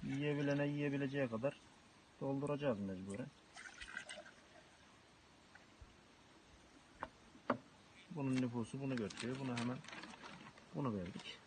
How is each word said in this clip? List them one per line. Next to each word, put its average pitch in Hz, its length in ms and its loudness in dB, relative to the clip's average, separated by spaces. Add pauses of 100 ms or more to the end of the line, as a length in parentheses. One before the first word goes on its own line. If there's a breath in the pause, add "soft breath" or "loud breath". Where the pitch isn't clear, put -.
Yiyebilene 143 640 4
yiyebileceği 143 600 2
kadar 113 300 0 (600)
dolduracağız 139 580 4
mecburen. 98 480 -2 (4000)
Bunun 139 240 2
nüfusu 123 460 2
bunu 135 140 0
götürüyor. 117 440 0
Buna 127 180 0
hemen 120 200 0 (1000)
bunu 131 220 2
verdik. - 500 -4